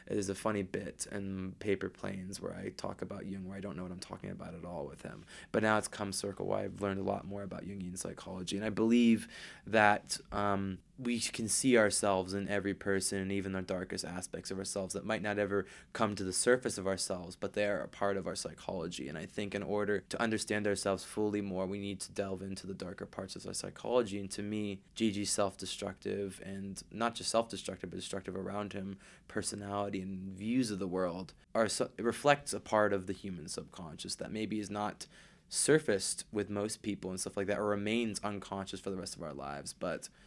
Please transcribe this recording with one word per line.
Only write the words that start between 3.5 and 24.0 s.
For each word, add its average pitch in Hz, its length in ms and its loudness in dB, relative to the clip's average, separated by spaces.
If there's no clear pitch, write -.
I 98 40 -8
don't 92 160 -6
know 90 80 -6
what 92 80 -6
I'm 90 80 -10
talking 92 300 -8
about 90 240 -8
at 85 100 -10
all 82 240 -6
with - 140 -14
him. 53 220 -10
But 110 100 4
now 107 160 8
it's 104 80 0
come 101 260 -4
circle 95 340 -4
where 101 120 2
I've 98 240 -4
learned 98 160 0
a 98 60 -4
lot 98 220 -2
more 101 180 -6
about 92 180 -8
Jungian 92 340 -8
psychology, 90 600 -6
and 104 80 -2
I 110 60 0
believe 113 580 8
that, 104 500 6
um, 98 460 0
we 120 200 0
can - 260 -2
see 120 320 6
ourselves 98 560 4
in 101 140 -2
every 98 260 0
person 98 460 2
and 95 100 0
even 98 220 0
the 95 100 -2
darkest 92 420 -4
aspects - 460 -6
of 98 80 -4
ourselves 95 360 -2
that 95 100 -4
might 107 180 0
not 104 160 0
ever 101 260 2
come 104 240 2
to 98 80 -2
the 92 80 -2
surface 123 440 4
of 95 120 -2
ourselves, 92 480 0
but 98 160 -4
they 104 160 2
are 95 120 2
a - 60 -4
part 101 300 0
of 90 100 -2
our 90 80 -2
psychology. 87 760 -4
And 78 80 -6
I 80 80 -6
think 101 300 -4
in 101 80 -2
order 101 460 2
to - 120 -2
understand 107 460 2
ourselves 98 380 2
fully 104 360 0
more, 95 260 0
we 101 120 -2
need 101 220 -4
to - 100 -10
delve 98 320 -2
into 95 240 -6
the 95 80 -6
darker 92 320 -8
parts 95 300 -8
of 95 100 -10
our 98 80 -6
psychology. 104 640 0